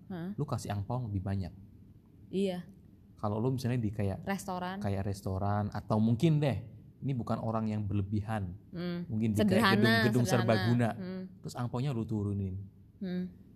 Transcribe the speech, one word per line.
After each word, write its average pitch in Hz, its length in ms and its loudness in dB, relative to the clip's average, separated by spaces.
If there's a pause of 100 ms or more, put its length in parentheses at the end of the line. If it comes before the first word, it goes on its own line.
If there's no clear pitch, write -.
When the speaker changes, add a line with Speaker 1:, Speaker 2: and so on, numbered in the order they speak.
Speaker 1:
Hah? 180 240 -8
Speaker 2:
lo 147 120 -4
kasih 107 280 -4
angpau 101 340 -4
lebih 101 160 -2
banyak. 98 300 -2 (760)
Speaker 1:
Iya. 180 340 -2 (520)
Speaker 2:
Kalau 107 220 -2
lo 113 120 0
misalnya 127 280 0
di 110 120 0
kayak 101 320 -2
Speaker 1:
Restoran. 185 580 -6
Speaker 2:
kayak 98 260 -2
restoran 101 640 0
atau - 280 -2
mungkin 117 420 6
deh, 127 200 2 (400)
ini 131 140 -2
bukan 117 240 -2
orang 113 300 -2
yang 107 140 -2
berlebihan. 101 680 -2 (220)
Speaker 1:
Hmm. 175 360 -6
Speaker 2:
Mungkin 110 260 0
di 202 60 0
kayak 214 120 6
Speaker 1:
Sederhana, 196 280 6
Speaker 2:
gedung-gedung 220 480 4
Speaker 1:
sederhana. 117 240 4
Speaker 2:
serbaguna. 113 440 4
Speaker 1:
Hmm. 185 300 -8 (140)
Speaker 2:
Terus - 160 -12
angpaunya 123 380 -2
lo 113 120 -2
turunin. 101 520 -2 (440)
Speaker 1:
Hmm. 180 280 -4 (280)